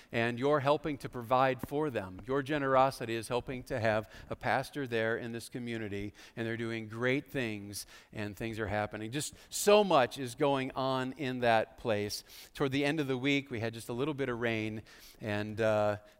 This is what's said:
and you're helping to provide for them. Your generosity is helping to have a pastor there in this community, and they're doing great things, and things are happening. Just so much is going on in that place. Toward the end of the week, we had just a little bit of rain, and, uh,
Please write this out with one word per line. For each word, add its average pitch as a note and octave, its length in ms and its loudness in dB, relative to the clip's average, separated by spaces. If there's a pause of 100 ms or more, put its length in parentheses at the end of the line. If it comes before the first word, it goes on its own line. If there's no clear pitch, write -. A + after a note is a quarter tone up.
(140)
and A#2 260 0
you're C#3+ 220 4
helping D3 380 2
to C3 100 -8
provide B2+ 580 2
for D3 220 -2
them. F#2+ 360 -6
Your C3+ 160 0
generosity C3+ 720 2
is A2+ 120 -6
helping B2 360 -4
to C#3 140 -6
have G#2+ 320 2 (200)
a A#2 80 -8
pastor C3 500 -2
there A2+ 300 0
in A#2 160 -6
this A#2 160 -10
community, A2 600 -6 (260)
and A#2 80 -4
they're A2+ 100 -2
doing A2+ 320 -6
great B2 380 0
things, G#2 640 -6 (260)
and G#2 240 -6
things A2+ 220 -6
are G#2+ 80 -2
happening. G#2 440 -2
Just C#3+ 220 -6 (160)
so G#3 340 6
much C#3+ 360 4
is A#2+ 160 -6
going C3+ 400 2
on C3 420 -2
in B2+ 220 -4
that A2+ 400 4
place. G#2 440 -2 (300)
Toward C#3+ 180 0
the C#3+ 140 0
end D3+ 140 0
of C#3 80 0
the C3 100 0
week, C#3 320 0
we A#2+ 100 -4
had A2+ 140 -4
just A2+ 160 -12
a B2 40 -4
little C#3+ 200 -2
bit C3+ 160 -2
of A#2+ 100 -4
rain, A2 440 -2 (380)
and, G#2+ 380 -4
uh, G#2+ 380 4 (220)